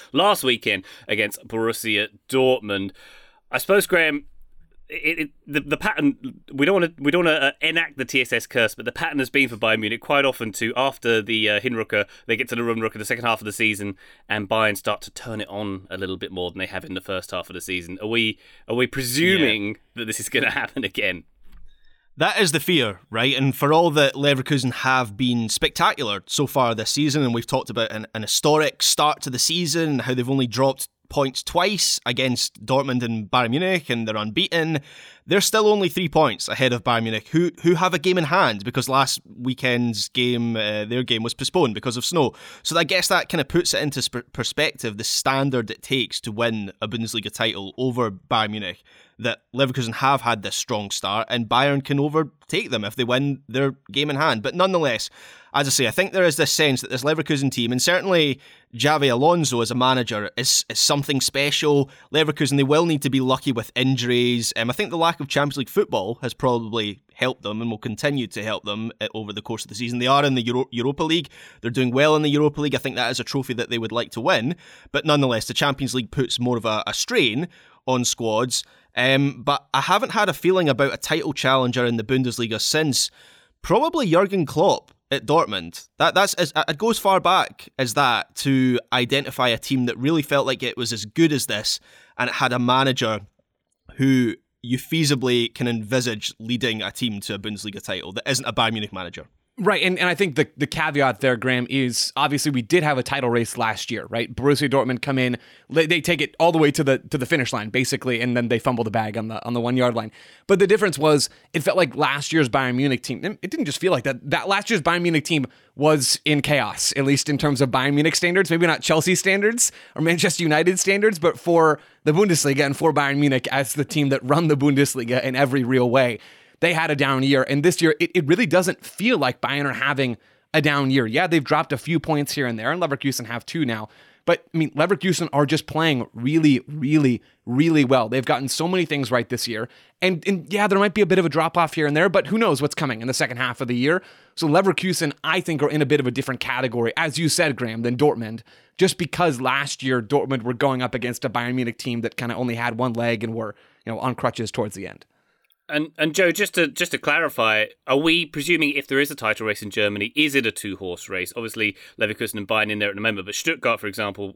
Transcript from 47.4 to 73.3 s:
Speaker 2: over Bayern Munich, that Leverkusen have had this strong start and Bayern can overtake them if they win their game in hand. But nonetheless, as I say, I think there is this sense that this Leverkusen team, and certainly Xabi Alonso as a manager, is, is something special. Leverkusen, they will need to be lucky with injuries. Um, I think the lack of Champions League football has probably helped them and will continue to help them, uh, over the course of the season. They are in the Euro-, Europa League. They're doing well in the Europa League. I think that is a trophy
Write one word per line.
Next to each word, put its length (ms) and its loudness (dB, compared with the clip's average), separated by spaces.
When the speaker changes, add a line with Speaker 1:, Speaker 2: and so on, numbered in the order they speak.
Speaker 2:
over 360 -2
Bayern 380 -2
Munich, 340 -8
that 240 -4
Leverkusen 420 -2
have 260 2
had 220 -2
this 120 -8
strong 380 -4
start 360 -2
and 200 -4
Bayern 360 2
can 140 0
overtake 720 -2
them 140 -2
if 100 -6
they 100 -2
win 440 0
their 240 0
game 200 -2
in 60 -2
hand. 260 0
But 120 -4
nonetheless, 560 0
as 140 0
I 40 0
say, 180 2
I 20 0
think 220 0
there 120 4
is 120 2
this 160 0
sense 280 2
that 100 -12
this 120 -6
Leverkusen 480 0
team, 220 -2
and 100 0
certainly 580 2
Xabi 380 2
Alonso 480 2
as 120 0
a 20 -2
manager, 640 0
is, 320 0
is 100 -6
something 420 0
special. 720 2
Leverkusen, 420 2
they 60 4
will 240 4
need 160 0
to 80 -2
be 100 2
lucky 300 0
with 240 -4
injuries. 800 2
Um, 140 -2
I 20 -4
think 180 -4
the 60 -6
lack 220 0
of 80 -6
Champions 300 -2
League 120 -4
football 540 -2
has 120 -6
probably 680 -2
helped 280 -4
them 180 -6
and 80 -4
will 100 -4
continue 500 -4
to 160 -10
help 200 -6
them, 360 -6
uh, 120 -4
over 200 -10
the 100 -10
course 220 -8
of 40 -14
the 60 -16
season. 240 -6
They 80 0
are 180 4
in 120 2
the 60 0
Euro-, 280 -2
Europa 320 -2
League. 260 0
They're 120 -4
doing 180 0
well 240 4
in 80 2
the 80 2
Europa 300 2
League. 160 -2
I 20 -4
think 160 -6
that 160 -2
is 80 -4
a 60 -6
trophy 300 -4